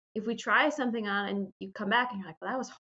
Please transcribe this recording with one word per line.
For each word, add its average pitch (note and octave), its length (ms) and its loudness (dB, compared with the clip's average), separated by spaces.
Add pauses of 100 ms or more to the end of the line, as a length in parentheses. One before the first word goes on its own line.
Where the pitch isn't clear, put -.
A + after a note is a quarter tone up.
(140)
if G#3+ 120 -4
we A3+ 100 0
try A#3+ 340 4
something A#3 360 0
on G3+ 220 0
and G3 300 -4
you F#3+ 140 -10
come G3+ 180 -4
back B3 200 4
and G3 100 -8
you're F3+ 80 -10
like, D#3+ 120 -14
"Well, F#3+ 100 -6
that B3+ 80 -2
was - 140 -6 (140)